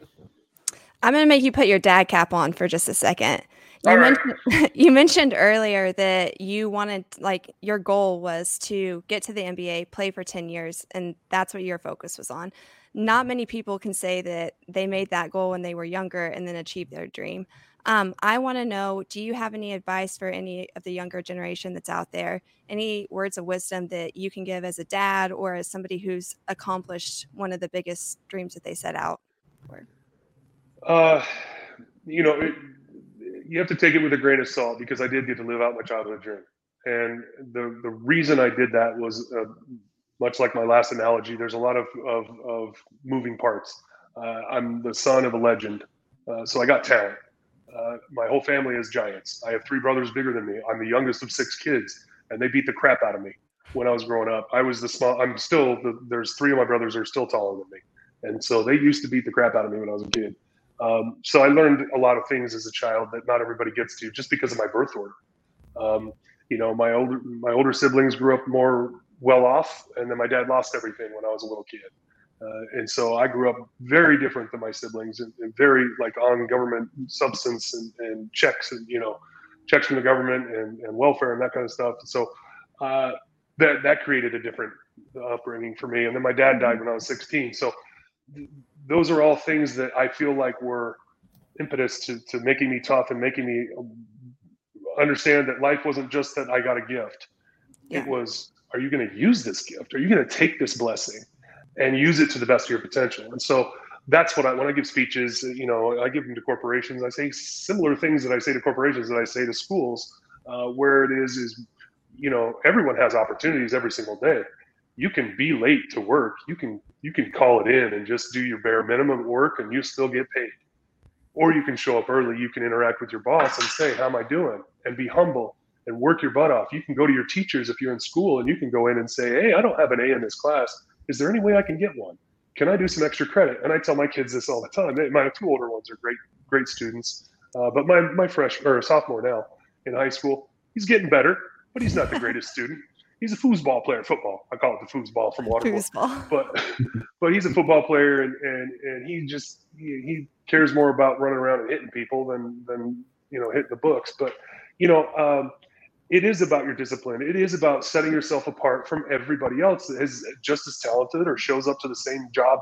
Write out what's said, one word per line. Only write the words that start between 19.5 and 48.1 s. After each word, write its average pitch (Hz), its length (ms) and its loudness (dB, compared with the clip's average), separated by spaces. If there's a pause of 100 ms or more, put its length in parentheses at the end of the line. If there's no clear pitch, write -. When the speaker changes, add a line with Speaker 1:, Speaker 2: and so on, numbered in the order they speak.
Speaker 1:
any 208 200 -10
advice 190 440 -6
for 190 100 -8
any 185 480 -8
of 180 80 -18
the 185 80 -10
younger 180 300 -10
generation 180 520 -10
that's 175 160 -12
out 170 220 -6
there? 175 300 -6 (260)
Any 214 420 -6
words 190 280 -6
of 175 80 -10
wisdom 185 420 -6
that 170 300 -10
you 190 120 -6
can 190 140 -12
give 185 220 -8
as 180 140 -10
a 170 40 -10
dad 196 480 -2
or 185 240 -6
as 175 120 -8
somebody 190 300 -10
who's 185 380 -8 (140)
accomplished 185 840 -8
one 190 200 -6
of 180 80 -8
the 175 80 -6
biggest 175 580 -8
dreams 180 280 -10
that 170 80 -20
they 170 120 -10
set 165 200 -8
out 165 260 -6 (440)
for? - 220 -20 (1000)
Speaker 2:
Uh, 160 380 6 (840)
you 160 160 -2
know, 151 180 4
it, 160 140 -2 (920)
you 165 100 -6
have 175 100 0
to 175 80 -2
take 160 200 4
it 165 40 4
with 151 140 2
a 143 40 2
grain 135 220 4
of 127 80 -2
salt 117 300 -2
because 120 240 -6
I 127 60 -2
did 127 180 -2
get 120 120 -4
to 117 60 -12
live 117 180 -4
out 120 140 0
my 113 60 -10
childhood 107 400 -8
dream. 101 220 -14 (420)
And 117 380 -4 (300)
the, 120 280 -6
the 120 80 -8
reason 139 500 2
I 123 100 6
did 123 240 2
that 117 240 2
was, 117 360 -6
uh, 113 120 -4 (720)
much 120 200 -2
like 123 140 2
my 120 100 0
last 117 280 6
analogy, 113 440 0
there's 113 180 -6
a 117 40 -4
lot 123 180 0
of, 120 120 -2 (180)
of, 117 200 -2 (200)
of 113 300 -8 (280)
moving 123 340 -6
parts. 110 440 -4 (340)
Uh, 113 260 -8 (100)
I'm 117 320 -4
the 117 100 -6
son 131 320 2
of 120 80 -2
a 117 40 0
legend. 110 480 0 (460)
Uh, 113 140 -8
so 123 160 -2
I 120 40 0
got 135 180 4
talent. 104 340 2 (580)
Uh, 117 220 -8 (140)